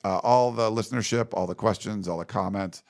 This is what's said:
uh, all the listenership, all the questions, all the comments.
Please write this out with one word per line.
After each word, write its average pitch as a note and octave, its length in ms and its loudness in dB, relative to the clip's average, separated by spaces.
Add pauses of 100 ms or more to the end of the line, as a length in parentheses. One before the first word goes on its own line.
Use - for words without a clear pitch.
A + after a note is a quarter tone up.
uh, F#2+ 140 2
all B2 340 4
the A2+ 180 2
listenership, A2+ 640 -2
all F#2 120 -2
the F2+ 80 -4
questions, G#2 540 -2
all E2+ 100 -2
the E2+ 60 -6
comments. F#2+ 640 -4